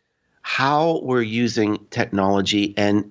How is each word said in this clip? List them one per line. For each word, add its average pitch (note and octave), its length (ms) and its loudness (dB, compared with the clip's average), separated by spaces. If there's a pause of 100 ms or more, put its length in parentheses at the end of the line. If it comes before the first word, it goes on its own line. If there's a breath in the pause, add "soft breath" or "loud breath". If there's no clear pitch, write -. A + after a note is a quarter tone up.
(420)
how D3+ 640 0
we're B2+ 180 0
using A2 680 0
technology G2+ 880 0
and, G#2 340 0